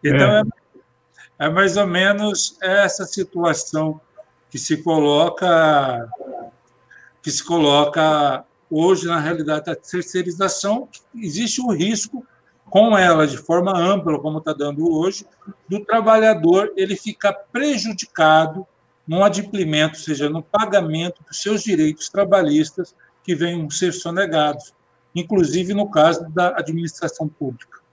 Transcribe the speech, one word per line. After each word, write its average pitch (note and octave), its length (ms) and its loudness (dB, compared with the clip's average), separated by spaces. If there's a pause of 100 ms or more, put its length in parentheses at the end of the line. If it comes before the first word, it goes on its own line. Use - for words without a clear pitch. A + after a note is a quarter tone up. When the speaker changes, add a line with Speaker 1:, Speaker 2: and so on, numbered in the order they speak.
Speaker 1:
Então, C#3 260 6
Speaker 2:
É. G#3+ 120 4 (960)
Speaker 1:
é, C#3+ 80 -2
é - 20 2
mais F#3 280 2
ou G3+ 100 2
menos G3 760 0
essa F#3+ 460 0
situação D#3+ 920 -4 (500)
que B2+ 80 -12
se D3+ 240 -4
coloca, D3+ 1300 2 (1120)
que D3+ 80 -6
se - 120 -4
coloca D3 1000 2 (260)
hoje E3+ 360 2
na E3+ 120 -2
realidade D3+ 480 -4
da A3 80 -6
terceirização, F#3 1120 -4
que - 140 -20 (140)
existe A3 460 -6
o A#3+ 120 -2
risco G3+ 540 -4 (440)
com G#3+ 260 6
ela, E3+ 300 4
de C3 100 -4
forma F3+ 400 0
ampla, E3+ 440 0
como D#3 200 -6
tá D#3 120 -6
dando D3 380 -2
hoje, E3+ 360 -2 (420)
do G3+ 160 -6
trabalhador G#3 920 4
ele F#3+ 180 -2
ficar G3+ 380 -4
prejudicado F#3 1300 0 (420)
num F3 180 2
adimplemento, D#3+ 720 0
ou - 60 -16
seja, D3 260 -2
no D#3 100 -6
pagamento E3 840 -2
dos - 160 -12
seus G#3 220 -2
direitos D#3 440 0
trabalhistas F3 840 0 (300)
que F3+ 100 -2
venham E3 340 -4
ser F3 240 -2
sonegados, E3 800 -2 (420)
inclusive F3 600 0
no G3+ 160 -2
caso E3 400 2
da F3+ 260 0
administração D#3+ 720 -6
pública. - 520 -12 (120)